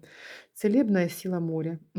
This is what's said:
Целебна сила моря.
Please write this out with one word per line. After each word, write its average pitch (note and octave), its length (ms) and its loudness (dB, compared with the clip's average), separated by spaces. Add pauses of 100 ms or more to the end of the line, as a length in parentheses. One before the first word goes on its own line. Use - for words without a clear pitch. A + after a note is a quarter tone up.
(540)
Целебна G#3 540 4
сила F3+ 320 -4
моря. D#3+ 380 -2 (200)